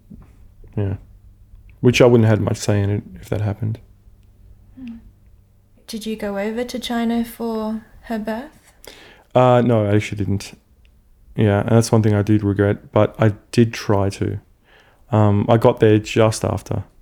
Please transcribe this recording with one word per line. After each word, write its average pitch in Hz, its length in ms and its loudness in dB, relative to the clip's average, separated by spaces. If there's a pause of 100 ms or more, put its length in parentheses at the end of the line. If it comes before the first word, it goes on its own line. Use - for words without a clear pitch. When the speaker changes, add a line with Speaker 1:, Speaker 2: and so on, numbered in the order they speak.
(760)
Speaker 1:
yeah. 101 200 -4 (840)
Which 123 200 2
I 131 60 8
wouldn't 117 220 4
have 107 100 2
had 101 60 -4
much - 120 -2
say 104 260 -2
in 98 80 -2
it 104 120 -4 (180)
if - 80 -18
that 104 120 -4
happened. 107 400 -6 (960)
Speaker 2:
Hmm. 240 200 -16 (920)
Did 220 200 -12
you 220 100 -8
go 202 220 -8
over 220 260 -6
to 247 140 -10
China 233 460 -4
for 220 600 -8 (180)
her 226 160 -8
birth? 226 540 -12 (600)
Speaker 1:
Uh, 123 300 6
no, 117 220 2
I 101 80 0
actually 107 240 -2
didn't. 98 400 -6 (800)
Yeah, 104 240 2
and - 100 -4
that's 113 220 2
one 113 100 4
thing 107 120 2
I 101 80 2
did 104 200 0
regret, 101 500 -2
but 107 260 2
I 107 160 2 (180)
did 117 220 2
try 98 360 -2
to. 98 300 -6 (720)
Um, 104 360 2
I 117 100 6
got 117 220 2
there 107 180 6
just 110 460 -2
after. 98 400 -6 (180)